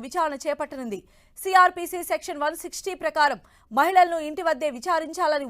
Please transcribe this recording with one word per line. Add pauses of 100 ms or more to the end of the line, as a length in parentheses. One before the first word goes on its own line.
విచారణ (100)
చేపట్టనుంది. (420)
సీఆర్పీసీ (120)
సెక్షన్
వన్
సిక్స్టీ (100)
ప్రకారం (380)
మహిళలను (100)
ఇంటి
వద్దే (100)
విచారించాలని